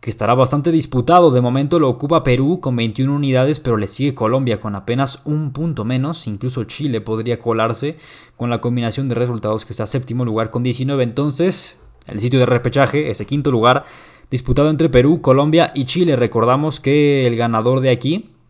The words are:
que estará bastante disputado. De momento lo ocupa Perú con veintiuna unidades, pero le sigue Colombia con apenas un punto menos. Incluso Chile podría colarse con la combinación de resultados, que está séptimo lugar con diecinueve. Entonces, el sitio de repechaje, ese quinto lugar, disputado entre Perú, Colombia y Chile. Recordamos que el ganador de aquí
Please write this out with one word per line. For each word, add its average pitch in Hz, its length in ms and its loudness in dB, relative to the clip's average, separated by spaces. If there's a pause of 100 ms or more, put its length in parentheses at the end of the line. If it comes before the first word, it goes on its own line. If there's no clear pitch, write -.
que - 100 -8
estará 107 240 -2
bastante 139 360 2
disputado. 160 640 4
De 123 80 4
momento 135 400 0
lo 139 80 2
ocupa 143 340 0
Perú 139 380 0
con 127 160 -4
veintiuna 117 340 -2
unidades, 143 480 0
pero 120 180 0
le 104 120 -2
sigue 135 260 -2
Colombia 120 460 0
con 101 160 -6
apenas 123 480 -4
un 151 280 -4
punto 151 320 -4
menos. 131 440 -4
Incluso 123 340 -6
Chile 127 380 -4
podría 113 400 -4
colarse 117 560 -2 (400)
con 120 120 -4
la 117 120 -2
combinación 123 480 -2
de 117 80 -2
resultados, 113 480 -2
que - 80 -14
está 107 160 -6
séptimo 123 360 -4
lugar 110 280 -2
con 120 100 -2
diecinueve. 127 400 -2
Entonces, 143 840 -2 (220)
el 104 140 -8
sitio 123 180 2
de 123 80 4
repechaje, 131 640 0
ese 104 160 -8
quinto 143 240 -2
lugar, 123 360 2 (440)
disputado 135 400 2
entre 156 180 2
Perú, 135 320 4
Colombia 151 540 4
y 135 120 -2
Chile. 170 280 0
Recordamos 123 640 0
que 143 480 2
el 120 80 2
ganador 117 460 0
de 131 100 2
aquí 139 400 -2 (200)